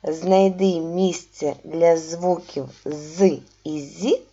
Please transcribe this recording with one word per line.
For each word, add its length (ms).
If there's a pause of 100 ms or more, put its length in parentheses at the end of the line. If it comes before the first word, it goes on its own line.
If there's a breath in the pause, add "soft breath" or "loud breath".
Знайди 760
місце 720 (100)
для 320
звуків 720 (160)
"з" 540 (260)
і 160
"зі" 420 (100)